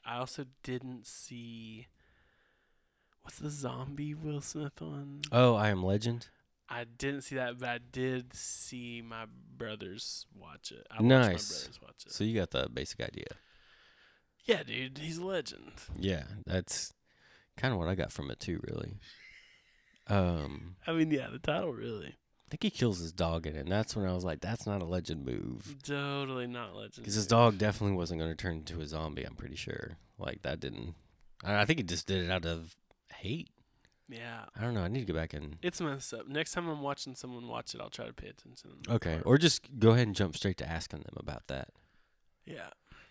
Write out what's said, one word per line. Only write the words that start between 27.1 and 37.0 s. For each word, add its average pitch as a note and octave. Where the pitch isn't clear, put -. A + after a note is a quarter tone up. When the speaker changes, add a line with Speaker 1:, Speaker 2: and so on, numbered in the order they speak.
Speaker 2:
his G#2+
Speaker 1:
move. G2
Speaker 2:
dog A#2
definitely G2+
wasn't E2+
gonna D#2+
turn E2+
into D#2+
a D2+
zombie, D#2
I'm -
pretty -
sure. -
Like, -
that D#2+
didn't, B1+
I, G2+
I G2+
think D#3
he A2
just E2+
did F#2+
it E2+
out F2+
of E2
hate. B2
Speaker 1:
Yeah. A#2
Speaker 2:
I G2+
don't A#2
know. G2+
I F2
need B2
to F2
go D#2
back D#2+
and D2+
Speaker 1:
It's F3+
messed C#3
up. A2+
Next D3
time E3+
I'm D3+
watching C#3